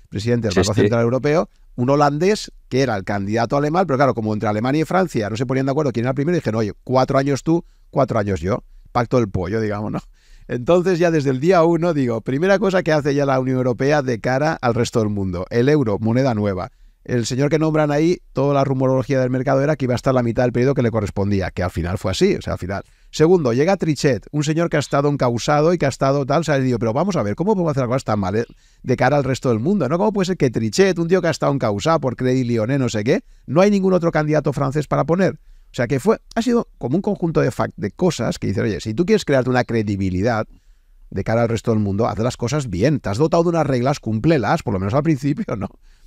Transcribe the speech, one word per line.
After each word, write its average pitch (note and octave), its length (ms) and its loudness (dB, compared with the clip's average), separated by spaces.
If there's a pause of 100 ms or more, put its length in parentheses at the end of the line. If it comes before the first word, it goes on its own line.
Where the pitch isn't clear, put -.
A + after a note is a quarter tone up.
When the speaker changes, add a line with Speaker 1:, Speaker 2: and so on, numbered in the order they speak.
(100)
Speaker 1:
presidente A#2 380 -2
del F#2+ 60 -2
Speaker 2:
Sí, G2 60 4
Speaker 1:
Banco G2+ 140 0
Speaker 2:
sí. G#2 80 2
Speaker 1:
Central A2+ 200 2
Europeo, C#3+ 460 0 (280)
un B2 140 0
holandés D3 640 2 (160)
que B2+ 140 0
era A#2+ 140 0
el F#2+ 60 -6
candidato G#2+ 540 -2
alemán, D3+ 300 2
pero C#3 100 0
claro, C3 180 4
como A2 180 -2
entre G#2+ 160 -2
Alemania B2 340 0
y - 20 -2
Francia D#3 440 -2
no G#2+ 80 -6
se B2+ 100 -4
ponían C3 200 0
de C#3 60 0
acuerdo C#3+ 180 0
quién A2+ 140 -2
era B2+ 60 0
el C3+ 40 -4
primero, D3 220 0
dijeron, A#2 240 -2
"Oye, G#2 120 -2 (120)
cuatro B2+ 340 2
años C#3 240 0
tú, E3 220 0 (260)
cuatro B2+ 300 0
años G2 200 -2
yo". F#2 220 -2 (300)
Pacto B2 240 0
del A2+ 120 2
pollo, F#2+ 320 -4
digamos, G#2 300 -4
¿no? - 80 -6 (480)
Entonces E3 540 0
ya E3+ 100 2
desde C#3+ 200 2
el B2+ 100 -2
día E3+ 240 4
uno, E3+ 300 2
digo, A#2+ 260 0
primera F3 400 0
cosa F#3+ 240 0
que D#3+ 80 0
hace D3 200 2
ya C#3+ 140 0
la C3 140 2
Unión C3 160 0
Europea C3 460 0
de A#2+ 180 -4
cara C#3 400 0
al A#2+ 140 0
resto A#2+ 260 0
del A2 80 0
mundo: F#2+ 420 -4
el A#2+ 180 2
euro, C3 300 2
moneda A#2 360 0
nueva. G2 360 -2 (320)
El A#2+ 240 -4
señor C3 240 -2
que D#3 80 2
nombran D#3 320 0
ahí, D#3+ 300 2 (120)
toda C#3 220 0
la C3+ 80 2
rumorología C3 580 0
del B2+ 100 0
mercado C3 320 0
era D3+ 120 0
que C3+ 120 -4
iba B2 80 0
a - 20 0
estar B2+ 180 0
la B2 80 2
mitad A#2+ 220 0
del B2 80 0
periodo B2 220 2
que C3 80 0
le A2+ 100 0
correspondía, G2+ 580 -2
que - 140 -6
al F2+ 80 -4
final F2 260 -4
fue F#2+ 140 -4
así, C3 240 0
o - 60 -10
sea, F2 100 -8
al E2+ 80 -6
final F#2+ 240 -8 (300)
segundo, D#3 380 4
llega D#3+ 240 2
Trichet, D3 560 0
un D3 100 -2
señor D#3+ 260 0
que - 80 -2
ha D3 40 2
estado C#3+ 280 0
encausado D3 640 2
y F3 60 0
que D3+ 80 -2
ha - 20 0
estado C#3 380 0
tal, D3 180 0
se D#3 60 -2
ha C#3+ 80 0
dicho, B2+ 220 0
"Pero A2 120 0
vamos F3 220 -2
a D3 80 0
ver, G#2 140 -4
¿cómo F#3 180 0
podemos E3+ 160 0
hacer C3+ 120 -2
las A#2+ 60 -2
cosas B2+ 140 -2
tan G#2+ 160 -2
mal, F#2+ 160 -2
eh, A#2 100 0 (380)
de B2 140 0
cara C3 200 4
al C#3+ 60 2
resto C3 280 -2
del A2 100 0
mundo, D#3+ 280 0
no? E3 100 0
¿Cómo G#3 140 0
puede G3 140 -2
ser F3+ 100 -4
que C#3 140 2
Trichet, E3 480 0
un E3+ 80 -2
tío F3+ 160 2
que E3 60 0
ha - 20 2
estado D3 220 -2
encausado B2+ 480 0
por C3 160 -2
Credit B2+ 280 0
Lyonnais, A#2 360 0
no B2 80 0
sé G#2+ 160 -2
qué, E3 180 2 (240)
no C#3 140 2
hay G3+ 100 6
ningún F#3+ 220 2
otro E3+ 180 2
candidato D3+ 420 0
francés C#3 360 -2
para C#3+ 160 0
poner?". E3 300 0
O - 420 -20
sea, B2 100 0
que C3+ 140 0
fue, G#3+ 180 2 (160)
ha A#3 80 0
sido A#3 240 0 (100)
como B2+ 200 -2
un G3 60 -2
conjunto E3 380 -2
de C#3 120 0
fac-, A2 240 -4
de G#2 160 -6
cosas - 480 -2
que A#2 80 -4
dicen, G#2+ 160 -2
"Oye, G2+ 160 -2
si A2 140 -6
tú F3 120 0
quieres G#3+ 180 2
crearte C3 240 2
una B2 140 2
credibilidad G#2+ 840 -2 (640)
de G2 120 -6
cara A#2 200 0
al A2+ 60 2
resto A#2 220 -2
del A2 80 2
mundo, G#2 300 0
haz G2+ 100 -4
las A#2 180 -2
cosas B2+ 320 -4
bien. C3 300 0
Te - 120 -6
has G2+ 80 -4
dotado E3 260 2
de F3 60 0
unas E3 180 0
reglas, C3 320 0
cúmplelas, A#2 640 0
por G#2+ 100 -2
lo F#2 60 -2
menos G2 140 -2
al C#3+ 100 0
principio, D3+ 500 -2
¿no?". F#2+ 140 -6 (380)